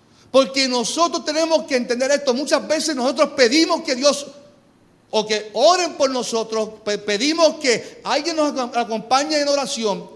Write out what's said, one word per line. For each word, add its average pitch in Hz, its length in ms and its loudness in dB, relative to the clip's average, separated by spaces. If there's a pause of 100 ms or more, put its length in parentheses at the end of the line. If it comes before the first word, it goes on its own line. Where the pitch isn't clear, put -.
(300)
Porque 269 360 2
nosotros 285 580 0
tenemos 320 380 0
que 285 140 -2
entender 247 340 0
esto. 285 240 2
Muchas 269 320 0
veces 311 300 -2
nosotros 277 400 0
pedimos 320 460 4
que 285 120 -2
Dios, 269 320 0 (840)
o 220 140 0
que 214 280 -4
oren 330 400 4
por 269 180 0
nosotros, 220 600 -4 (140)
pe-, 208 140 -4
pedimos 294 600 0
que - 420 -2
alguien 302 320 -2
nos 294 180 0
acom-, 240 240 -4
acompañe 240 640 0
en 285 80 0
oración, 226 680 -2